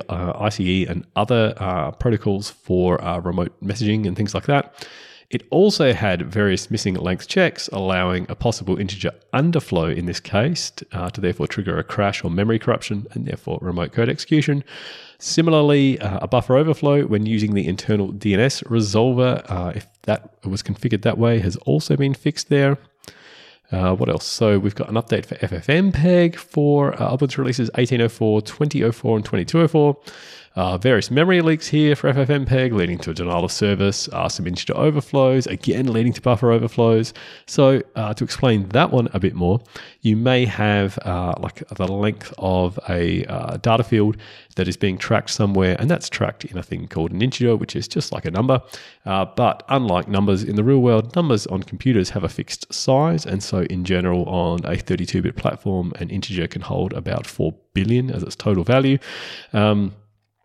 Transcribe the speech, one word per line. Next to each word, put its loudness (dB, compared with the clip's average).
uh, -4
I -2
C 0
E, -2
and -6
other, 2
uh, -4
protocols -2
for, 0
uh, -4
remote -2
messaging 0
and -4
things -4
like -2
that. -2
It -4
also 4
had 0
various 0
missing -2
length -4
checks, 0
allowing 0
a -10
possible -2
integer -4
underflow 0
in -4
this -6
case, -2
uh, -6
to -10
therefore -2
trigger -4
a -2
crash -2
or -2
memory 0
corruption -2
and -6
therefore -8
remote -4
code 0
execution. 0
Similarly, 4
uh, -4
a -6
buffer 2
overflow 2
when 2
using 0
the 2
internal -2
D 0
N 4
S 0
resolver, 2
uh, -4
if -8
that -2
was -4
configured -2
that 0
way, 4
has -2
also 2
been 0
fixed -4
there. 4
Uh, 2
what 0
else? -2
So 4
we've -2
got -6
an -6
update -2
for -10
F -4
F -8
mpeg 4
for, 2
uh, 0
Ubuntu 0
releases 0
eighteen 2
oh 4
four, 2
twenty -2
oh 2
four, 0
and -2
twenty-two 0
oh 4
four. 4
Uh, 0
various 2
memory 4
leaks 0
here 2
for -2
F 2
F 2
mpeg, 2
leading 0
to -8
a -4
denial -2
of -2
service, 0
uh, -2
some -6
integer -4
overflows, 2
again -2
leading 2
to -8
buffer 2
overflows. 2
So, 4
uh, -4
to -4
explain 0
that 2
one 2
a -2
bit 0
more, 2
you 4
may 2
have, 0
uh, -2
like, -10
the -4
length -4
of 0
a, 0
uh, -8
data 2
field 2
that -2
is -4
being -2
tracked -2
somewhere, 2
and 0
that's -2
tracked -6
in -12
a -8
thing -10
called -4
an -4
integer, 0
which -6
is -6
just -6
like -8
a -4
number. 0
Uh, 0
but 0
unlike 0
numbers 2
in -4
the 2
real 4
world, 2
numbers 2
on -4
computers 0
have -6
a -2
fixed -10
size, 0
and -4
so -2
in -4
general 0
on -2
a -4
thirty-two -2
bit -2
platform, -4
an -8
integer -4
can -8
hold -4
about -6
four -4
billion 0
as -6
its -10
total 0
value. 2
Um, 2